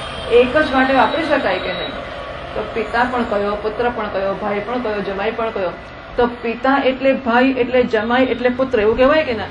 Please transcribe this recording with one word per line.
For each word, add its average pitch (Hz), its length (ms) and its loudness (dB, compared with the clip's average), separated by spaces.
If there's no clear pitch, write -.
એક 247 260 6
જ 302 160 2
માટે 269 200 4
વાપરી 262 300 2
શકાય 208 360 0
કે 180 140 -6
નહીં? 170 160 -6
તો 214 60 -6
પિતા 233 300 0
પણ 247 200 0
કયો, 202 320 0
પુત્ર 220 340 -2
પણ 233 180 -4
કયો, 196 260 -2
ભાઈ 208 260 -4
પણ 233 220 -4
કયો, 208 200 -2
જમાઈ 196 300 -2
પણ 226 180 -4
કયો? 196 220 -4
તો 240 100 4
પિતા 247 500 0
એટલે 269 360 2
ભાઈ, 247 380 2
એટલે 247 320 2
જમાઈ, 240 400 2
એટલે 240 260 0
પુત્ર, 247 300 0
એવું 214 180 2
કહેવાય 294 260 6
કે 254 100 -2
ના? 208 180 -4